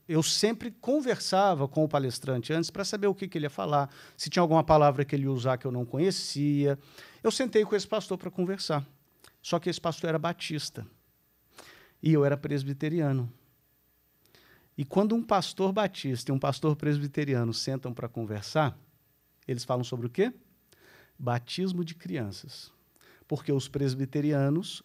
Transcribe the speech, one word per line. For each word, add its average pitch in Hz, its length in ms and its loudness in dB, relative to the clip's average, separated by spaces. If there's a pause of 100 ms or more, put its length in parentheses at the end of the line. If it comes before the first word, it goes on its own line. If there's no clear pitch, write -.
eu 160 140 4
sempre 220 480 0
conversava 202 1000 2
com 156 160 2
o 151 60 4
palestrante 131 640 -2
antes 165 160 0
pra 196 160 -6
saber 202 220 0
o 190 80 2
que 190 120 -6
que 170 120 -6
ele 147 80 -2
ia - 20 -10
falar, 147 400 0 (260)
se - 140 -8
tinha 180 140 4
alguma 160 200 6
palavra 147 400 6
que 139 120 -2
ele 139 80 0
ia 135 80 0
usar 127 260 0
que 127 80 -8
eu 131 60 -4
não 123 120 -2
conhecia. 143 960 0 (460)
Eu 214 80 2
sentei 220 340 2
com 214 100 0
esse 196 120 -2
pastor 190 320 -4
pra 185 100 -10
conversar. 180 560 -2 (560)
Só - 160 0
que 165 100 -6
esse 170 140 -4
pastor 165 280 -2
era 160 100 0
batista. 151 640 -6 (1160)
E 160 100 6
eu 147 100 8
era 139 140 4
presbiteriano. 139 960 -2 (1400)
E 143 60 -2
quando 208 320 2
um 233 80 0
pastor 190 480 0
batista 165 600 -2
e 135 40 2
um 135 40 0
pastor 143 360 0
presbiteriano 143 800 -2
sentam 131 400 -6
pra 117 160 -8
conversar, 110 680 -2 (680)
eles 123 160 -6
falam 123 200 -2
sobre 123 240 -6
o - 20 -12
quê? 208 240 0 (840)
Batismo 175 640 -2
de 165 120 -10
crianças. 131 760 -10 (560)
Porque 147 240 -4
os 135 160 0
presbiterianos 139 1160 0